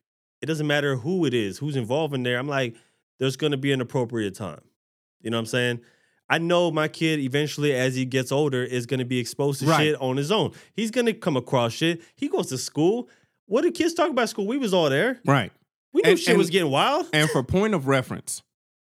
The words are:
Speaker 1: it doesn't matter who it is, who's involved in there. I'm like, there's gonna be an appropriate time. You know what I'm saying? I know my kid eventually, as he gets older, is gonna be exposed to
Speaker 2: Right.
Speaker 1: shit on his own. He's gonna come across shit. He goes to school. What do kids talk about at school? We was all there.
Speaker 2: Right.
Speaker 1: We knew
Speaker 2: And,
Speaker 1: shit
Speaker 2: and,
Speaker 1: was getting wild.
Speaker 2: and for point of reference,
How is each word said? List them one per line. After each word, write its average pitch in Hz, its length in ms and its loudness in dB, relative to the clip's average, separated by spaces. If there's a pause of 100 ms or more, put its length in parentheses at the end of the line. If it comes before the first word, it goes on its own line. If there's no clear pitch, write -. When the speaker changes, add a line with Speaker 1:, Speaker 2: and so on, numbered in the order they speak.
(420)
Speaker 1:
it 123 60 -6
doesn't 151 180 -2
matter 143 300 0
who 160 300 -2
it 123 80 2
is, 101 260 -2
who's 143 160 -6
involved 139 380 -2
in 127 100 -4
there. 123 160 -2
I'm 135 80 -6
like, 135 280 -2 (440)
there's 131 160 0
gonna 147 220 -2
be 139 140 -2
an 131 100 0
appropriate 117 540 -4
time. 87 260 -10 (600)
You 113 80 -6
know 117 80 0
what 113 40 0
I'm 113 60 -6
saying? 120 340 0 (480)
I 151 100 2
know 175 320 2
my 156 160 0
kid 160 320 -2
eventually, 143 540 -2
as 127 220 0
he 131 100 -2
gets 127 260 -2
older, 135 320 0
is 123 220 -4
gonna 127 200 -2
be 123 140 -2
exposed 139 420 -2
to 139 60 0
Speaker 2:
Right. 160 120 6
Speaker 1:
shit 151 220 0
on 131 160 -2
his 143 140 -2
own. 185 200 0 (220)
He's 220 180 -2
gonna 240 220 0
come 175 240 -2
across 120 360 0
shit. 165 280 -2 (140)
He 285 140 -4
goes 339 180 -2
to 131 100 -6
school. 190 520 0 (360)
What 226 160 0
do 339 100 2
kids 330 220 -2
talk 349 160 2
about 254 140 0
at 214 60 0
school? 196 180 -4
We 247 100 -2
was 226 160 0
all 165 160 4
there. 202 360 0
Speaker 2:
Right. 131 260 4 (420)
Speaker 1:
We 330 80 2
knew - 100 8
Speaker 2:
And, 180 80 4
Speaker 1:
shit - 100 0
Speaker 2:
and, 175 100 6
Speaker 1:
was - 100 4
getting 165 220 2
wild. 233 420 2
Speaker 2:
and 156 160 4
for 147 140 0
point 202 320 0
of 135 120 -2
reference, 127 540 -2 (440)